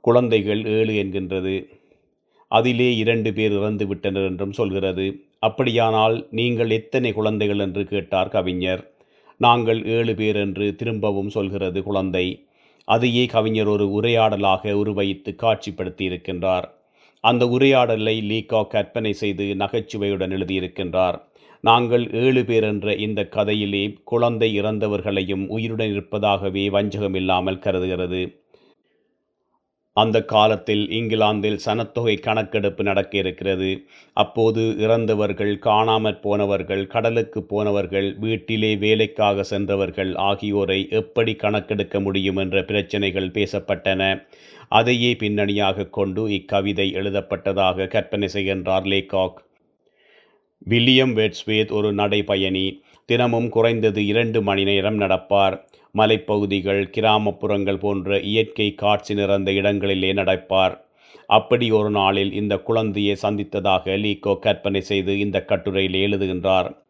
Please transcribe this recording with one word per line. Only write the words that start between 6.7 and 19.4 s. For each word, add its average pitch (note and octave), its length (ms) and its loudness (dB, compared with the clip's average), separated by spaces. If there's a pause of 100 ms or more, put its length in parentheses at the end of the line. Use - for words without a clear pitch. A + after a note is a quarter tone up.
குழந்தைகள் G#2+ 460 0
என்று G2 240 -2
கேட்டார் F#2+ 460 -2
கவிஞர். F#2 640 -2 (460)
"நாங்கள் A#2 480 4
ஏழு A2+ 300 0
பேர்" G#2+ 200 0
என்று G2+ 400 -2
திரும்பவும் G#2 540 -2
சொல்கிறது G2 540 -4
குழந்தை. F#2+ 600 -2 (400)
அதையே A#2+ 400 2
கவிஞர் A2 420 0
ஒரு G#2 240 2
உரையாடலாக G#2+ 800 2
உருவகித்து G2+ 640 -2
காட்சிப்படுத்தி F#2+ 720 -4
இருக்கின்றார். F2+ 560 -2 (560)
அந்த A#2+ 280 4
உரையாடலை A#2+ 720 4
லீகாக் G#2+ 460 -2
கற்பனை G#2+ 460 -2
செய்து G2+ 300 -4